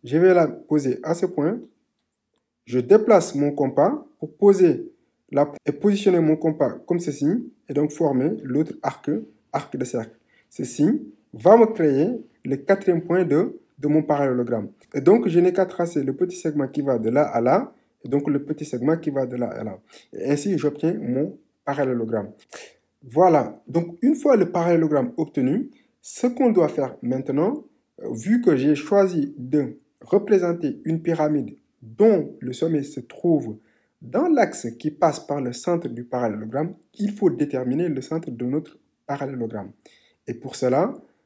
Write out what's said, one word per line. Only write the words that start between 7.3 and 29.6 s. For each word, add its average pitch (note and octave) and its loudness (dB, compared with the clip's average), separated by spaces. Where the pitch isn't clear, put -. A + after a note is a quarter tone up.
Et - -12
donc, D3 0
former C#3+ 0
l'autre C#3 -2
arc, - -6
arc - -8
de B2+ -4
cercle. A#2 -8
Ceci D#3+ 0
va G#3 8
me A#3 8
créer E3+ 0
le C3+ -2
quatrième F3 0
point F3+ 0
de, D#3+ 0
de C#3 -6
mon D3+ 2
parallélogramme. B2 -2
Et C#3 -4
donc, G#3 6
je E3+ 2
n'ai F3 4
qu'à F#3 2
tracer E3+ -4
le C3+ -4
petit F3 -4
segment D3 -2
qui D3 -6
va C3+ 0
de A2 -2
là C#3 4
à B2+ 0
là, D#3+ 2
et A#2+ -14
donc C#3+ 0
le C#3+ 0
petit D3+ -8
segment C3+ 0
qui D#3+ -6
va C3+ -2
de B2 -8
là A#2+ -2
à A2+ -10
là. G2+ -10
Et A#2 -8
ainsi, D3+ 0
j'obtiens D3+ -2
mon C#3 -4
parallélogramme. A#2+ -2
Voilà, C#3 4
donc E3+ -4
une C#4+ 2
fois C#4 4
le F#3 2
parallélogramme D#3+ 0
obtenu, D3 -2
ce - -4
qu'on B3 2
doit E3+ 4
faire C3 -4
maintenant, C3+ -2
euh, - -8
vu F3+ 0
que F3 4
j'ai C#3+ 2
choisi F3 2
de C3 -2